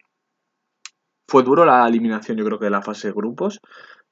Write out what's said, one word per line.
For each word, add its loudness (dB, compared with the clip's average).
Fue 4
duro 4
la 4
eliminación, -2
yo -4
creo -4
que -4
de 0
la -2
fase -10
de -6
grupos, -6